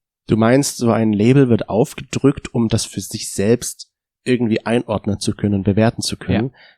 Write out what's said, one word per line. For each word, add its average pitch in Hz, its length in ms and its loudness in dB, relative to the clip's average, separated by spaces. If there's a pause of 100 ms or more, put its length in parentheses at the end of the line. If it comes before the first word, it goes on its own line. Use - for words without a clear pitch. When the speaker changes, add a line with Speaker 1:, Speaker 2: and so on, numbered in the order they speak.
(280)
Speaker 1:
Du 107 100 2
meinst, 123 400 2
so 120 140 0
ein 110 220 0
Label 123 360 4
wird 113 200 2
aufgedrückt, - 840 -2
um 117 160 0
das 110 160 -2
für - 160 -10
sich - 300 -10
selbst - 600 -2 (320)
irgendwie 117 420 0
einordnen 107 540 -2
zu - 160 -4
können 101 200 -2
und 98 80 -2
bewerten 104 380 2
zu - 160 -6
können. 110 360 -2
Speaker 2:
Ja. - 60 -20 (180)